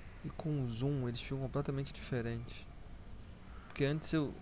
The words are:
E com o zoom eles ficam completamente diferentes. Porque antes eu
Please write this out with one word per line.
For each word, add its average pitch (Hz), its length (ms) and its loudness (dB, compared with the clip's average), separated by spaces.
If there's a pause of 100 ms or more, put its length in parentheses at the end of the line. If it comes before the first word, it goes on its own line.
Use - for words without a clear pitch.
(260)
E 143 40 -2
com 147 340 0
o 123 80 2
zoom 127 360 4
eles 120 140 0
ficam 139 160 -2
completamente 139 560 0
diferentes. 117 720 -2 (1120)
Porque 139 60 8
antes 151 260 2
eu 147 300 4